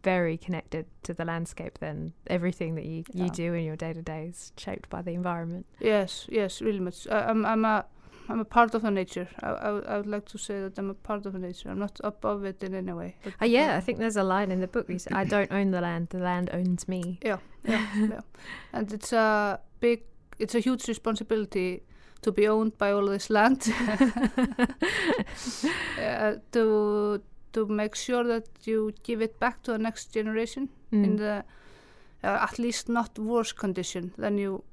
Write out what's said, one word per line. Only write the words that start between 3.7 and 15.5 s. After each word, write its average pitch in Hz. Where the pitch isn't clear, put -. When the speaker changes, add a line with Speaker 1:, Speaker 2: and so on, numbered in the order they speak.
Speaker 1:
day-to-day 160
is -
shaped -
by 175
the 175
environment. 175
Speaker 2:
Yes, 208
yes, 202
really 208
much. 180
I, 214
I'm, 220
I'm 220
a, 214
I'm 220
a 214
part 233
of 214
the 214
nature. 185
I, -
I -
would, 208
I 208
would 208
like 208
to -
say 202
that 190
I'm 196
a 196
part 202
of 190
the 185
nature. 180
I'm 190
not 202
above 208
it 190
in 190
any 185
way. 175
But 196
Speaker 1:
Uh, 220
yeah, 247
Speaker 2:
uh, -
Speaker 1:
I 190
think 196
there's 220
a 196
line 190
in 185
the 185
book 226
where -
you 180
say, -
"I 196
don't 202